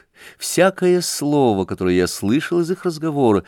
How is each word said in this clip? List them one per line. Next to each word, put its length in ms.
Всякое 640
слово, 640
которое 300
я 120
слышал 540
из 100
их 140
разговора, 640